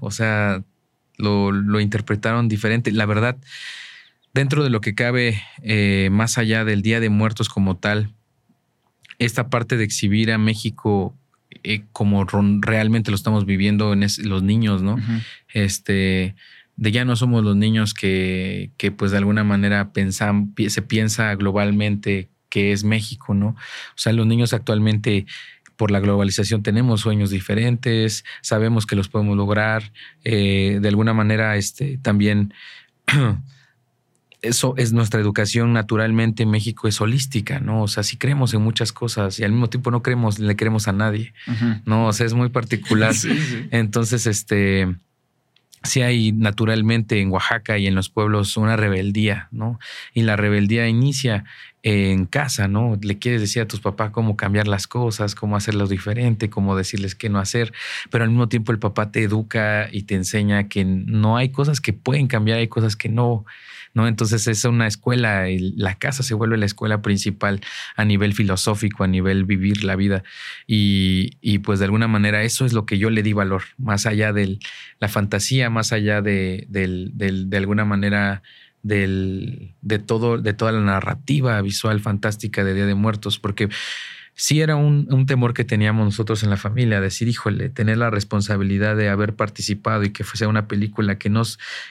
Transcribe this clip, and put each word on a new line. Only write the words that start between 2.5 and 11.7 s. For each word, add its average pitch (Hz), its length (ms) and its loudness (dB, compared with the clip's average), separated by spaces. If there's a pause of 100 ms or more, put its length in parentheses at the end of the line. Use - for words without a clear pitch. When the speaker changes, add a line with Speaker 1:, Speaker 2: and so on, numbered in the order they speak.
Speaker 1:
La 107 160 0
verdad, 110 300 0 (960)
dentro 139 280 2
de 139 60 2
lo 113 120 0
que 104 120 -4
cabe, 120 480 0 (220)
eh, 101 480 2
más 107 260 0
allá 113 260 2
del 104 200 0
Día 113 160 2
de 113 100 0
Muertos 107 400 0
como 95 280 0
tal, 104 340 -2 (1040)
esta 120 320 -2
parte 123 280 -2
de 113 60 2
exhibir 107 480 0
a 110 60 0
México, 107 800 0 (480)
eh, 104 280 -4